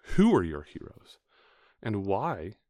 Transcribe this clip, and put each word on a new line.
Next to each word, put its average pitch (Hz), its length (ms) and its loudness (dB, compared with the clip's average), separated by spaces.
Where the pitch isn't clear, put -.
Who 214 180 6
are 107 80 4
your 76 200 -6
heroes? - 560 -20
And 104 220 -4
why 98 520 -4